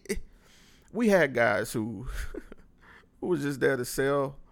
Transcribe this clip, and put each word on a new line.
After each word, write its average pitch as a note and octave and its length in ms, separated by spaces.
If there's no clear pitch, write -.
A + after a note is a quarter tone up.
it, - 100
we A3+ 180
had D#3+ 240
guys A2+ 400
who, A#2 340
<laughs> - 580
who - 60
was D#3+ 160
just C#3+ 160
there C#3 180
to B2 80
sell, C#3 520